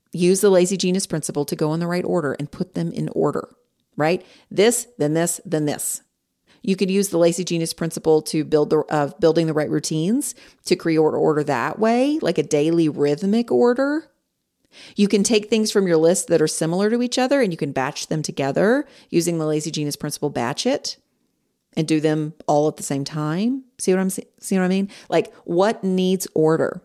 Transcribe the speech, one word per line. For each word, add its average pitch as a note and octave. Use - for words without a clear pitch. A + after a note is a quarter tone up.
use F3+
the G#3
Lazy F#3
Genius F#3
principle D3+
to D#3
go D3+
in E3
the E3+
right F3+
order D#3+
and -
put -
them E3+
in D#3
order, D3+
right? D#3+
This, A3
then D3+
this, E3+
then D#3
this. -
You F#3+
could F#3+
use G3
the E3+
Lazy F3
Genius E3
principle D#3+
to D#3
build D3+
the, D#3
of D3
building E3
the D#3
right D3+
routines E3
to F3+
create D#3+
order, D#3
order D3+
that C3+
way, B3
like E3+
a D3+
daily D#3+
rhythmic F3+
order. B3+
You G3+
can G3+
take G#3+
things G#3+
from G3
your E3
list E3+
that D#3+
are D#3
similar F3+
to A#3+
each B3
other C4
and G3+
you D#3+
can C#3+
batch C3+
them D#3
together F3+
using E3+
the D#3
Lazy D#3
Genius D3
principle, D3
batch B2+
it. -
And D#3+
do D#3
them D#3
all D3+
at D3+
the -
same C#3
time. F3+
See -
what F#3
I'm F#3+
sa-, -
see -
what F#3
I F3+
mean? G3
Like, E3
what G3
needs F#3
order? D#3